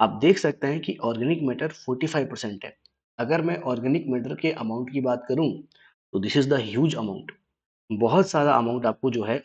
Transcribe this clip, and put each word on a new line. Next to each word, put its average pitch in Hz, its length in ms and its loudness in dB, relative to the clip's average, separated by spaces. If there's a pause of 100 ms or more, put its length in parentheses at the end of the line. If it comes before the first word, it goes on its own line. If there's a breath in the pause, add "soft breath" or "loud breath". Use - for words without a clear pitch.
आप 110 100 4
देख 143 280 4
सकते 143 280 0
हैं 151 140 0
कि - 160 -6
ऑर्गेनिक 120 460 -2
मैटर 131 260 -2
फ़ोर्टी 131 380 -4
फ़ाइव 147 200 0
परसेंट 107 380 -10
है। - 120 -16 (420)
अगर 151 240 0
मैं 170 180 -2
ऑर्गेनिक 127 480 0
मैटर 123 260 -4
के 160 180 -2
अमाउंट 123 380 -6
की 139 100 -2
बात 123 280 -2
करूं, 139 240 0 (600 soft breath)
तो 98 60 -2
this 101 180 -2
is 139 160 4
the 135 80 4
huge 120 340 0
amount। 107 380 -6 (600)
बहुत 120 360 4
सारा 147 240 4
अमाउंट 120 340 2
आपको 113 240 0
जो 113 140 -2
है, 117 200 -2